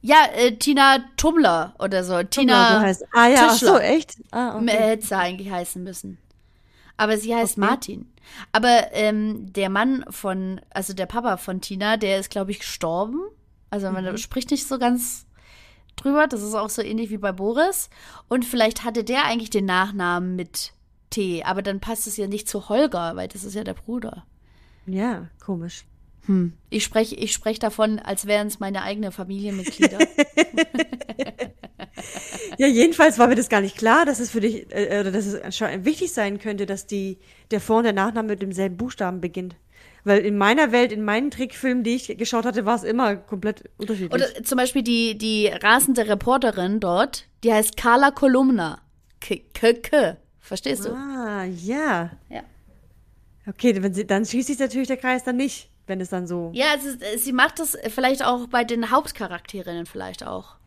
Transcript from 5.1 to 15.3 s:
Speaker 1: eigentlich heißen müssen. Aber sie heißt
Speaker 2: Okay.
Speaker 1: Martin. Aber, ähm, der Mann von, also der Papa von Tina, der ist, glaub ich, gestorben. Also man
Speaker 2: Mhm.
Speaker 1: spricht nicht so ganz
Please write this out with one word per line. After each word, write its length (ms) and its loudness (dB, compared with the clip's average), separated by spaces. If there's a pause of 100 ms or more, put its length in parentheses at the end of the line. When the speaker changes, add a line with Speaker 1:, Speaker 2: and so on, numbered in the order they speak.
Speaker 1:
eigentlich 340 -4
heißen 320 -8
müssen. 340 -14 (800)
Aber 200 2
sie 180 -4
heißt 220 0
Speaker 2:
Okay. 100 2
Speaker 1:
Martin. 460 -4 (380)
Aber, 420 4
ähm, 600 -2
der 160 -2
Mann 400 0
von, 600 -6
also 240 -8
der 140 -6
Papa 300 -4
von 240 -8
Tina, 360 -2
der 220 0
ist, 100 -8
glaub 200 -6
ich, 100 -8
gestorben. 600 -4 (520)
Also 200 -4
man 140 -4
Speaker 2:
Mhm. 120 -6
Speaker 1:
spricht 340 -6
nicht 160 -2
so 120 -4
ganz 460 -2 (680)